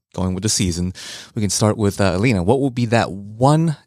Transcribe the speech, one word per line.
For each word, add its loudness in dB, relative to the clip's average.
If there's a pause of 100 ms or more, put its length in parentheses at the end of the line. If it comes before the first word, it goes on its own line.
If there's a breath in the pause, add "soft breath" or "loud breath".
(140)
going -2
with -6
the -2
season, -2 (420 loud breath)
we -6
can 0
start 2
with, 0
uh, 2
Alina. 2
What 2
would -2
be 0
that 2
one 2 (100)